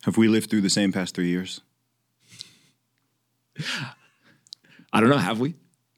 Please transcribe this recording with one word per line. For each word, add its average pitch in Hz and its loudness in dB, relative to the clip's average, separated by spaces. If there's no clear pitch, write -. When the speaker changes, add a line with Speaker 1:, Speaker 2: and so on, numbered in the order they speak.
Speaker 1:
Have 92 -2
we 113 6
lived 110 2
through 107 0
the 95 2
same 101 0
past 90 -6
three 90 -2
years? 90 -4
Speaker 2:
I 104 2
don't 117 6
know. 143 4
Have 101 -2
we? 139 -4